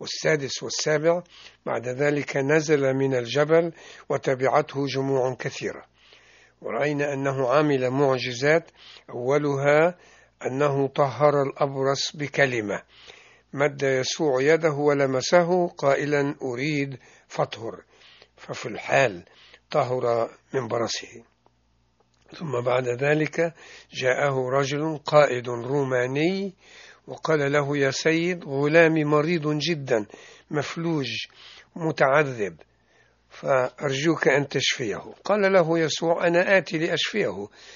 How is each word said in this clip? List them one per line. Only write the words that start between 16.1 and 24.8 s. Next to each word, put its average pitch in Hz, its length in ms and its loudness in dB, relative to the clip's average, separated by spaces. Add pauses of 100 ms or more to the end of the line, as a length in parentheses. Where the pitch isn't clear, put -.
"أريد 139 560 -4 (300)
فاطهر"، 113 540 -8 (540)
ففي - 300 -12
الحال 107 580 0 (460)
طهر 123 600 0 (240)
من 123 140 -4
برصه. - 540 -6 (1160)
ثم 135 220 -4
بعد 123 280 0
ذلك 151 680 0 (380)
جاءه 131 560 0
رجل 143 560 -2